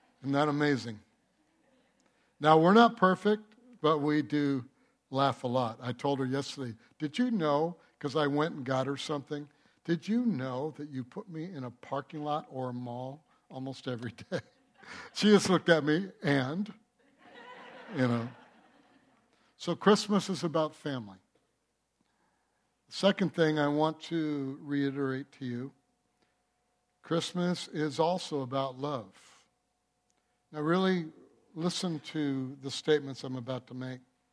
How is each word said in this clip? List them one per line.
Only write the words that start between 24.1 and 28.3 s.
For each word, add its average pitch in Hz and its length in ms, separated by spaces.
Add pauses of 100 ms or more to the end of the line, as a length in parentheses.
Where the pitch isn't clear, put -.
reiterate 139 720
to - 120
you, 123 280 (1300)
Christmas 175 680
is 151 300
also 160 440